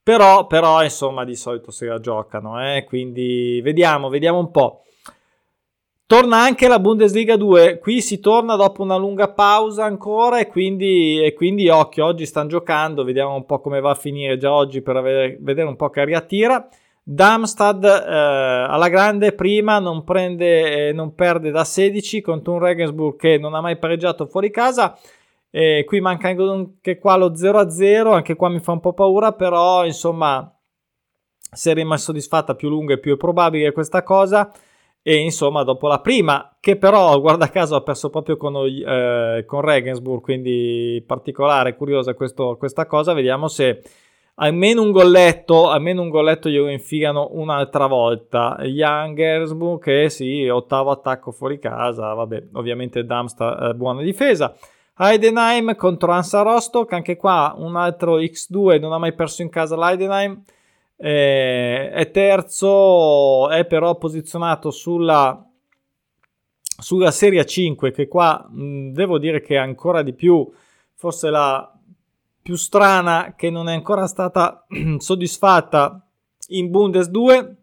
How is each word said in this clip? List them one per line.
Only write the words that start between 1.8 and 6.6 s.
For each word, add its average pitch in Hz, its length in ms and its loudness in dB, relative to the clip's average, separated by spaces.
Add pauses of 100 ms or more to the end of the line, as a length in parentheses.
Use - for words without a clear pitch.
la 113 140 -6
giocano, 113 760 -8
eh, 139 100 -4
quindi 123 760 -4
vediamo, 151 480 2
vediamo 160 300 0
un 170 120 -4
po'. - 320 0 (1300)
Torna 240 300 6
anche 254 240 2